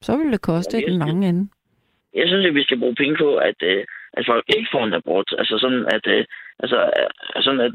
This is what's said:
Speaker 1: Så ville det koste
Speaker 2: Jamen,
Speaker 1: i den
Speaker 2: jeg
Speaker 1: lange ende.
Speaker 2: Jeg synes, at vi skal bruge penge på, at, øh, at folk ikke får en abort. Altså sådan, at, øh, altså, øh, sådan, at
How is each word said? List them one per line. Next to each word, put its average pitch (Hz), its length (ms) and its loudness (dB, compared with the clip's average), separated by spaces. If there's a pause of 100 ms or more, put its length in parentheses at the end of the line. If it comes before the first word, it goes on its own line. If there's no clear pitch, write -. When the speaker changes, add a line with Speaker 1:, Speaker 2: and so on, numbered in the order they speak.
Speaker 1:
Så 226 140 -2
ville 302 160 0
det 208 80 0
koste 175 380 -2
Speaker 2:
Jamen, 160 100 -2
Speaker 1:
i 175 40 0
den 180 80 0
Speaker 2:
jeg 151 80 -2
Speaker 1:
lange 185 200 2
ende. 180 200 0 (680)
Speaker 2:
Jeg - 140 2
synes, 190 180 2
at 160 80 2
vi 143 80 2
skal 127 160 0
bruge 123 160 0
penge 147 240 0
på, 147 180 2
at, 80 260 2
øh, 95 220 2 (280)
at 120 140 -4
folk 117 180 0 (120)
ikke 226 160 -2
får 127 120 0
en 104 100 0
abort. 90 440 -2
Altså - 200 -2
sådan, 127 260 0 (120)
at, 107 100 -6
øh, 104 180 2 (340)
altså, - 260 -2
øh, - 580 -2
sådan, 135 180 2
at 120 140 0